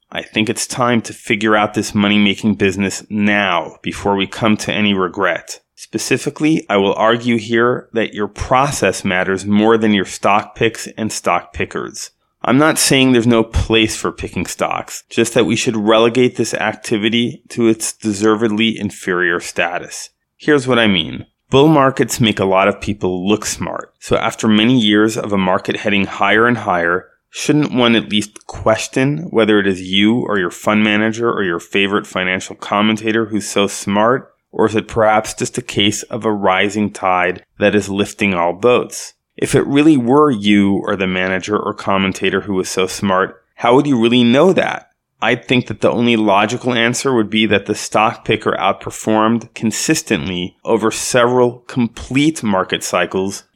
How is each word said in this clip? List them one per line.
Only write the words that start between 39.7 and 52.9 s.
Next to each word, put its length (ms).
were 340
you 440
or 100
the 120
manager 520
or 140
commentator 640
who 140
was 160
so 180
smart, 560
how 200
would 100
you 160
really 220
know 300
that? 380
I 140
think 320
that 140
the 100
only 240
logical 580
answer 400
would 160
be 180
that 180
the 100
stock 480
picker 340
outperformed 960
consistently 1080
over 260
several 720
complete 800
market 400
cycles, 640